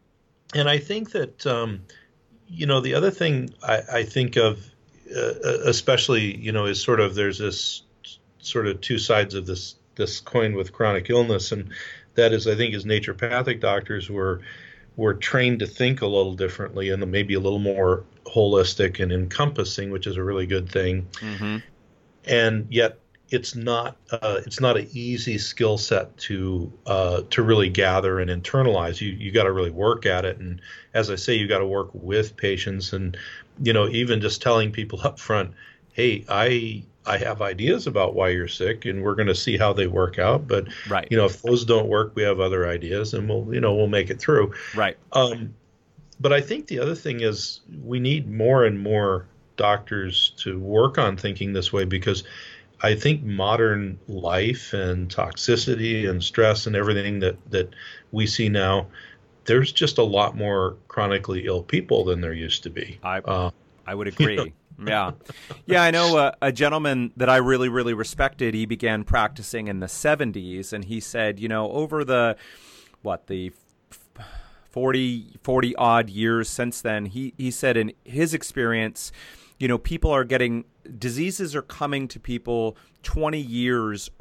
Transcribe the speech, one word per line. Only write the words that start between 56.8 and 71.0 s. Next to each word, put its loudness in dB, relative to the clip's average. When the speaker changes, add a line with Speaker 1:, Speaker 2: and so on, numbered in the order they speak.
Speaker 1:
that, 0
that 0
we 0
see 0
now, 2
there's 4
just 2
a 6
lot 2
more 0
chronically -2
ill -2
people 2
than 0
there -4
used -4
to -8
be. -10
Speaker 2:
I, -4
Speaker 1:
Uh, -2
Speaker 2:
I -8
would -4
Speaker 1:
<laughs> -4
you 6
know? 2
Speaker 2:
agree. -10
Yeah. 0
Yeah, 6
I 6
know, 4
uh, 4
a 2
gentleman 0
that 2
I 8
really, 4
really 0
respected. -2
He -2
began -2
practicing -2
in -4
the -8
seventies, -2
and -8
he -8